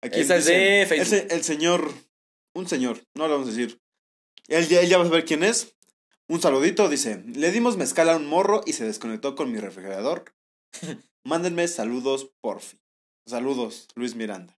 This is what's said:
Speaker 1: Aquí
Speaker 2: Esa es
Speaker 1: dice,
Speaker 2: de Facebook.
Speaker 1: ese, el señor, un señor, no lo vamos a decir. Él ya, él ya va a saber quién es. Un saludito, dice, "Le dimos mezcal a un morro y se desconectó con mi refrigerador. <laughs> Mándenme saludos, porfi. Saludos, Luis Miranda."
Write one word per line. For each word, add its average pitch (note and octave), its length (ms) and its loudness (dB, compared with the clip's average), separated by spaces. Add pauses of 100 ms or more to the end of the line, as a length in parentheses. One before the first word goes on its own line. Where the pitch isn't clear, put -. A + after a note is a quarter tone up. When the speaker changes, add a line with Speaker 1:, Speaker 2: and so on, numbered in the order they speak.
Speaker 1:
Aquí B2 160 -4
Speaker 2:
Esa D#3 180 4
es D#3 80 2
Speaker 1:
dice, F3+ 140 6
Speaker 2:
de G3 260 6
Facebook. E3+ 220 2
Speaker 1:
ese, F#3+ 280 2
el E3 80 -2
señor, D#3+ 480 0 (640)
un F3+ 140 -8
señor, B2+ 360 -4 (120)
no D#3 120 -2
lo D3+ 60 2
vamos C#3 140 -2
a A#2 40 -6
decir. A#2+ 300 -6 (680)
Él E3 200 2
ya, F3 140 6
él F3+ 80 4
ya F#3 80 8
va F3 60 6
a F3 40 2
saber E3 180 2
quién D#3+ 180 0
es. A3+ 320 0 (520)
Un E3 140 -2
saludito, E3+ 460 4
dice, A#2 360 -2 (100)
"Le D#3 180 0
dimos A#3 260 0
mezcal E3 320 2
a E3 60 4
un D3+ 120 -4
morro F#3+ 380 2
y - 80 -4
se A#2 120 -6
desconectó A2 500 -6
con C#3 160 -4
mi A2 80 -6
refrigerador. G2 680 -6 (480)
<laughs> - 520 -16
Mándenme E3+ 420 -2
saludos, C3 640 -4 (100)
porfi. - 380 -10 (460)
Saludos, A#2+ 680 -6
Luis A#2+ 200 -6
Miranda." G2+ 440 -10